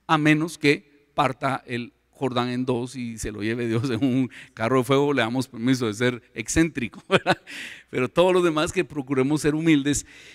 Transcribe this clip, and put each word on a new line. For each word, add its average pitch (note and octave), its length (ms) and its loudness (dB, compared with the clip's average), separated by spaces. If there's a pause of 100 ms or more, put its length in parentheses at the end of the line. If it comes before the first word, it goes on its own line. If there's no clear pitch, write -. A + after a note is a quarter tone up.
a D#3+ 100 4
menos D#3 400 2
que - 560 -2
parta C3 520 -2
el A#2+ 260 -8 (180)
Jordán B2 400 -2
en B2+ 160 -2
dos B2+ 300 -4
y A#2 200 -8
se G#2+ 160 -8
lo G#2 100 -10
lleve A#2 240 -2
Dios A#2 220 0
en A#2+ 160 -2
un B2+ 260 2 (220)
carro A#2 260 0
de B2+ 60 2
fuego, C#3 300 2
le B2+ 80 2
damos A#2+ 260 -2
permiso A#2+ 380 0
de G#2 80 -2
ser B2 280 -2 (120)
excéntrico, C3+ 680 -2
<laughs> - 40 -20
¿verdad? - 320 0 (480)
Pero B2+ 220 -2
todos F3+ 240 4
los F3+ 100 4
demás E3 280 0
que F3+ 120 -2
procuremos C#3 560 0
ser D3 140 0
humildes D3 500 2 (300)